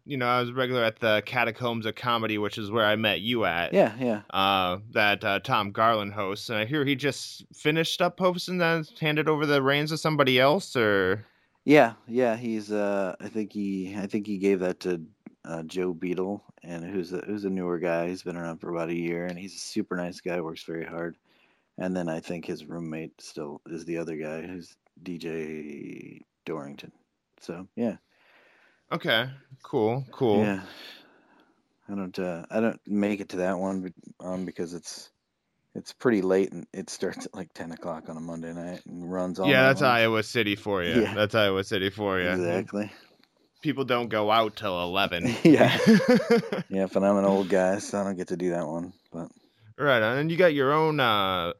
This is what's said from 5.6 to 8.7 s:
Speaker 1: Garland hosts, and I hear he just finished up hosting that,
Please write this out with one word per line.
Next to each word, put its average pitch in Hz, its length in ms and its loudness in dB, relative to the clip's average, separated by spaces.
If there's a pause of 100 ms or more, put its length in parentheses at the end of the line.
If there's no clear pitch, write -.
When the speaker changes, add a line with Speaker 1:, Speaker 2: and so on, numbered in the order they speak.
Speaker 1:
Garland 110 400 2
hosts, 101 380 -6
and 110 80 -2
I 107 80 -2
hear 143 180 -2
he 139 100 0
just - 600 -6
finished 160 480 0
up 175 180 0
hosting 180 380 0
that, 165 280 2 (140)